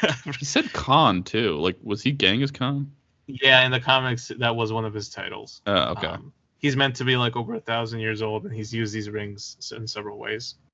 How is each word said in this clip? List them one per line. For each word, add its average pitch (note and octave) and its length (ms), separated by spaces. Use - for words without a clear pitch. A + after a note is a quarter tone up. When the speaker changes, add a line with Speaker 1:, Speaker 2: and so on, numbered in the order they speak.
Speaker 1:
<laughs> - 360
Speaker 2:
He - 60
said C4+ 300
Khan, B2+ 500
too. G#2+ 340
Like, F2+ 240
was G#2 220
he D#3+ 80
Genghis C3+ 400
Khan? C#3 400
Speaker 1:
Yeah, C3 380
in B2+ 60
the C3 80
comics, B2+ 480
that A#2 300
was A2 160
one A2+ 100
of G#2+ 100
his G#2 140
titles. - 580
Speaker 2:
Oh, E2+ 260
okay. G2 160
Speaker 1:
Um, - 260
he's C#3+ 180
meant C3+ 220
to C3 80
be, B2+ 100
like, A#2+ 220
over A#2 180
a A2 60
thousand A2+ 400
years A2 200
old, G#2+ 240
and G3 80
he's A2 200
used A2+ 200
these G#2+ 160
rings G#2 500
s-, - 120
in A2 160
several G#2 300
ways. A2 380